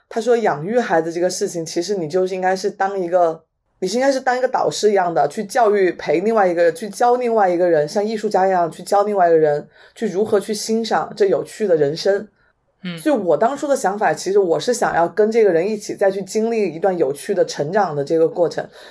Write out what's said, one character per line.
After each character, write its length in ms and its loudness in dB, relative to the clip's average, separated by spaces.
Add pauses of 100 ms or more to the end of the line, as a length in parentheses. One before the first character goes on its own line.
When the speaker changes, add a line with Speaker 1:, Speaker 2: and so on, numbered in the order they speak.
Speaker 1:
他 100 -6
说 180 2
：“养 280 -2
育 120 -2
孩 240 0
子 120 -4
这 80 -4
个 80 2
事 180 -6
情， 180 -6
其 160 -6
实 140 -4
你 120 -4
就 200 0
是 80 -6
应 60 -6
该 140 0
是 140 -4
当 300 -4
一 100 -4
个， 360 0 (340)
你 80 -4
是 80 -4
应 60 0
该 100 2
是 80 0
当 180 -2
一 40 -4
个 60 0
导 220 0
师 220 0
一 20 0
样 180 2
的， 160 2
去 180 -6
教 280 2
育， 200 2
陪 260 0
另 160 0
外 120 4
一 60 2
个， 180 4
去 160 -6
教 280 2
另 180 0
外 160 4
一 80 2
个 100 2
人， 200 2
像 180 -2
艺 100 -4
术 140 -4
家 160 2
一 60 2
样 180 2
去 140 -14
教 200 2
另 120 -2
外 120 4
一 40 6
个 60 6
人， 300 2 (280)
去 120 -4
如 160 0
何 160 2
去 140 -6
欣 320 -2
赏 300 -2
这 100 2
有 180 2
趣 220 -8
的 100 4
人 220 2
生。” 300 0 (580)
Speaker 2:
嗯。 120 -8
Speaker 1:
所 120 -2
以 60 2
我 220 2
当 180 0
初 100 -8
的 80 2
想 240 -2
法， 160 2
其 160 -6
实 80 2
我 220 2
是 140 0
想 200 -2
要 140 2
跟 240 0
这 100 2
个 120 6
人 120 2
一 120 -4
起 180 -10
再 160 2
去 120 -4
经 280 -2
历 220 -2
一 40 -10
段 200 0
有 160 0
趣 200 -6
的 120 2
成 260 -6
长 240 0
的 80 -2
这 140 0
个 100 4
过 220 0
程。 180 -8 (240)